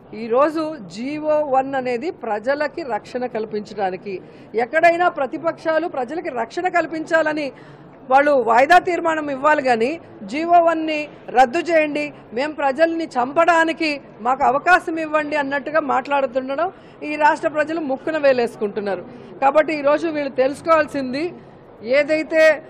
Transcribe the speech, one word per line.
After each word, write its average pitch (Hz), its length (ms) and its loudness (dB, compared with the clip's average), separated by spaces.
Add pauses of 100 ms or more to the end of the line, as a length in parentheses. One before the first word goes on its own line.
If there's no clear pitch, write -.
(140)
ఈరోజు 294 640 0
జీవో 302 640 -4
వన్ 269 300 0
అనేది 254 360 -4
ప్రజలకి 277 720 -4
రక్షణ 247 420 -6
కల్పించడానికి, 208 960 -6 (340)
ఎక్కడైనా 320 520 2
ప్రతిపక్షాలు 320 800 -4
ప్రజలకి 311 420 -8
రక్షణ 262 380 -4
కల్పించాలని 311 840 -2 (580)
వాళ్ళు 285 220 6
వాయిదా 262 460 6
తీర్మానం 330 540 0
ఇవ్వాలి 285 320 2
కానీ 247 360 0 (240)
జీవో 330 400 2
వన్ని 311 440 -2 (220)
రద్దు 247 280 4
చేయండి, 302 560 0 (200)
మేము 285 200 -4
ప్రజల్ని 320 520 0
చంపడానికి 320 960 0 (200)
మాకు 262 220 -2
అవకాశం 320 560 2
ఇవ్వండి 302 360 -2
అన్నట్టుగా 285 440 -2
మాట్లాడుతుండడం 269 920 -2 (320)
ఈ 302 120 -6
రాష్ట్ర 302 320 2
ప్రజలు 302 320 -2
ముక్కున 311 380 -4
వేలేసుకుంటున్నారు. 226 880 0 (360)
కాబట్టి 294 320 4
ఈరోజు 294 340 0
వీళ్ళు 294 240 -4
తెలుసుకోవాల్సింది, 285 1000 0 (500)
ఏదైతే 311 880 2